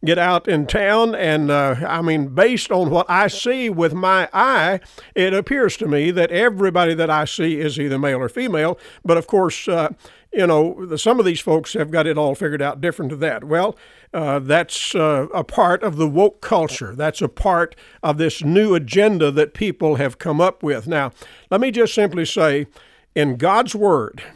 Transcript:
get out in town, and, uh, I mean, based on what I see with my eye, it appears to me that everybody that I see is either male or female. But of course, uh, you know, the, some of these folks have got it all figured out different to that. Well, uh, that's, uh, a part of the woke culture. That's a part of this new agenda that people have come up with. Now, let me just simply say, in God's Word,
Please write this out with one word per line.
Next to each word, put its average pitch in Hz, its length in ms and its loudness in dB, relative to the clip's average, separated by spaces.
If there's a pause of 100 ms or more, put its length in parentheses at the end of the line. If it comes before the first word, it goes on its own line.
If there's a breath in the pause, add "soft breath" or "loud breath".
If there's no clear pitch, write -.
get 165 140 2
out 175 300 2
in 156 180 2
town, 220 480 2
and, 156 380 0
uh, 139 240 2 (120)
I 165 140 -2
mean, 156 280 0
based 208 420 2
on 185 180 2
what 175 180 0
I 190 200 2
see 247 420 -2
with 170 240 0
my 185 400 2
eye, 196 460 2 (340 loud breath)
it 185 220 0
appears 240 420 0
to 220 100 -4
me 147 220 0
that 170 220 0
everybody 180 640 2
that 160 160 0
I 151 140 2
see 160 340 -4
is 151 200 -4
either 139 200 -2
male 139 180 0
or 127 120 -4
female. 175 500 -2 (260 loud breath)
But 170 120 4
of 160 100 -4
course, 190 400 0
uh, 170 220 0 (440 soft breath)
you 190 140 2
know, 165 400 2
the, 156 100 -6
some 240 220 0
of 202 60 2
these 170 140 -2
folks 160 340 -2
have 156 180 -4
got 160 160 0
it 151 100 -2
all 147 160 0
figured 151 300 -4
out 139 180 -6
different 156 300 -4
to 156 60 -10
that. 135 260 -4
Well, 165 340 -2 (340 soft breath)
uh, 143 280 -2
that's, 151 560 -2
uh, 151 400 0
a 165 80 -2
part 180 400 2
of 165 140 -4
the 156 100 0
woke 180 340 2
culture. 147 540 -2
That's 151 260 -4
a - 80 -2
part 170 460 0 (260 loud breath)
of 151 160 -2
this 160 260 -2
new 190 300 4
agenda 170 560 2
that 147 240 0
people 160 440 -2
have 131 200 -2
come 156 240 -2
up 180 220 0
with. 131 240 -4
Now, 143 240 -2 (400 loud breath)
let 196 100 2
me 262 80 0
just 220 240 0
simply 190 320 0
say, 147 400 0 (480 soft breath)
in 147 240 0
God's 196 380 0
Word, 175 480 0 (120)